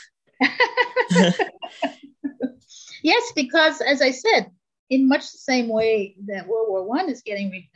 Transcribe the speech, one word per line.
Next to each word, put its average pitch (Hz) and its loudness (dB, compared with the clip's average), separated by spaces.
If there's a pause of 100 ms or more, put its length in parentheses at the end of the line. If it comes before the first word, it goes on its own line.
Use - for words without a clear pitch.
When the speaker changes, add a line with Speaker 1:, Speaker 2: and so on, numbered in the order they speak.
(400)
Speaker 1:
<laughs> - 0
Speaker 2:
<laughs> 185 4 (1500)
Yes, 453 2
because 311 2
as 277 0
I 269 2
said, 277 0 (380)
in 262 4
much 294 2
the - -20
same 254 -2
way 220 0 (120)
that 190 -10
World 226 -2
War 190 -2
One 294 -2
is 247 -8
getting 202 -6
re-, 185 -12